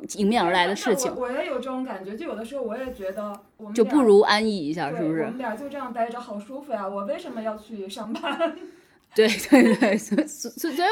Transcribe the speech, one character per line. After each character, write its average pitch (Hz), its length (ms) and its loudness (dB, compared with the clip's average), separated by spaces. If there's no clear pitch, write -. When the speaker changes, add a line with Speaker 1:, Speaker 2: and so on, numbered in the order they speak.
Speaker 1:
迎 208 100 2
面 226 160 4
而 170 80 2
来 180 160 4
的 196 80 0
事 202 220 0
情。 254 160 -2
Speaker 2:
<laughs> - 20 -8
我， 247 100 -6
我 247 60 -4
也 285 140 -4
有 294 120 -4
这 233 80 -6
种 254 200 -6
感 202 180 -8
觉， 196 140 -10
就 330 80 -10
有 262 100 -6
的 214 80 -8
时 254 140 -10
候 262 60 -6
我 220 120 -6
也 262 200 -8
觉 190 180 -8
得 208 260 -8
我 214 60 -16
们 208 100 -10
俩 - 0 -
Speaker 1:
就 233 100 6
不 277 160 4
如 208 200 10
安 208 220 6
逸 202 240 0
一 151 60 -2
下， 156 180 -2
Speaker 2:
对， 165 100 -4
Speaker 1:
是 170 40 -2
不 156 100 0
是？ 160 60 0
Speaker 2:
我 143 60 -2
们 - 100 -6
俩 240 180 -6
就 277 140 -10
这 277 80 -12
样 254 160 -10
待 233 160 -2
着 233 100 -10
好 208 220 -12
舒 262 180 -12
服 294 140 -14
呀， 202 160 -4
我 202 160 -6
为 294 140 -6
什 339 120 -12
么 226 120 -8
要 214 160 -6
去 202 280 -12
上 214 280 -10
班？ 320 420 -4
<laughs> - 380 -20
Speaker 1:
对， 220 140 6
对， 233 480 6
对， 220 220 2
所 208 200 -4
以， 302 80 2
所 - 440 -10
以， 262 40 -6
所 349 120 0
以 - 60 4